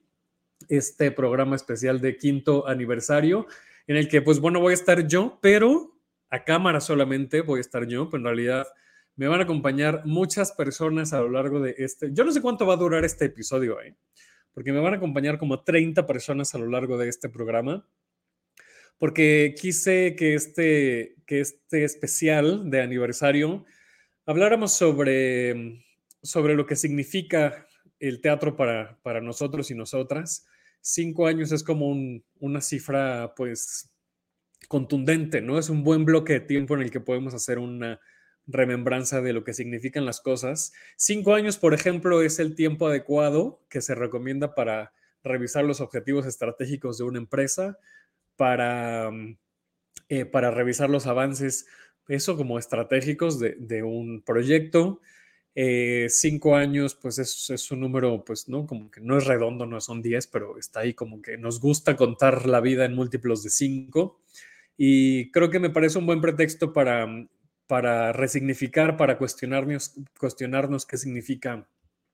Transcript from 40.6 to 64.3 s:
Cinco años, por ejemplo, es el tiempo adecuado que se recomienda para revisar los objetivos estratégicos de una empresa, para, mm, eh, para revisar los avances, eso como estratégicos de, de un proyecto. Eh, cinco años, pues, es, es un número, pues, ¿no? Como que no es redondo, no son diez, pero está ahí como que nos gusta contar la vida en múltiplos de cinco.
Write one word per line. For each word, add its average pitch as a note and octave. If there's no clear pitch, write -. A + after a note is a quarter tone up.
Cinco G#3
años, G#3+
por D#3+
ejemplo, F3
es D#3
el D#3
tiempo D#3
adecuado D3
que C3
se B2+
recomienda B2+
para A2
revisar B2+
los C#3
objetivos C3
estratégicos B2+
de A#2+
una B2
empresa, C#3
para, A#2+
mm, A2+
eh, C3
para B2
revisar B2
los C#3
avances, C3
eso C#3+
como A#2+
estratégicos C3+
de, A2+
de A2
un A#2
proyecto. D#3
Eh, B2
cinco D3+
años, C#3+
pues, B2
es, -
es B2+
un C3
número, B2+
pues, -
¿no? C#3+
Como G#2+
que G#2
no B2+
es C3+
redondo, A#2+
no A2+
son A#2
diez, A#2
pero G#2
está -
ahí A#2
como A2
que A2+
nos A#2
gusta C#3+
contar B2+
la B2
vida B2+
en B2
múltiplos A#2+
de G#2
cinco. C3+